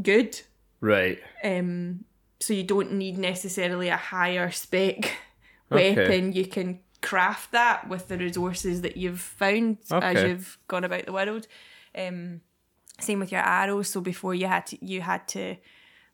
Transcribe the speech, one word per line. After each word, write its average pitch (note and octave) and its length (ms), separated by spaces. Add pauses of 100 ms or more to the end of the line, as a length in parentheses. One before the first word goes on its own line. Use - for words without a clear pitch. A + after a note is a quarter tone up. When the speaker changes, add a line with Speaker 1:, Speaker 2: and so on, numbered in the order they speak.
Speaker 1:
good. G#3+ 400 (400)
Speaker 2:
Right. G2 360 (240)
Speaker 1:
Um, F3+ 600 (360)
so - 120
you F#3+ 120
don't G3 280
need F#3+ 240
necessarily F3+ 720
a E3+ 80
higher F3+ 540
spec - 680 (560)
Speaker 2:
Okay. F#3+ 220
Speaker 1:
weapon. F#3 400
You F#3 100
can F#3 360 (200)
craft - 520
that A#3+ 360
with F#3 200
the F#3 100
resources F3+ 640
that - 160
you've F3+ 240
found G#3+ 560 (120)
as - 20 (260)
Speaker 2:
Okay. F3+ 100
Speaker 1:
you've F3+ 300 (100)
gone F#3 160
about F3+ 220
the F#3 80
world. G#3+ 320 (500)
Um, F3+ 460 (580)
same G3+ 200
with F#3+ 100
your F#3 120
arrows. G3 440
So F#3+ 140
before F#3 340
you F#3 140
had F3 180
to, - 180
you F#3 180
had F3+ 260
to, F#3+ 260 (600)